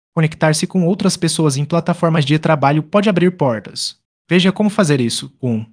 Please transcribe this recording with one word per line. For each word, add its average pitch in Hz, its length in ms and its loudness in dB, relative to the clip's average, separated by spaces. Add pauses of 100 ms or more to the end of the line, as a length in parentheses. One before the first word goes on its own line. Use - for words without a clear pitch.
(140)
Conectar-se 156 540 0
com 180 180 0
outras 185 300 0
pessoas 151 400 0
em 143 80 -2
plataformas 165 600 0
de 147 140 2
trabalho 151 460 0
pode 202 240 0
abrir 180 240 2
portas. 123 640 -6 (320)
Veja 180 220 2
como 208 180 0
fazer 147 320 0
isso. 120 400 -6
Um, 113 320 -4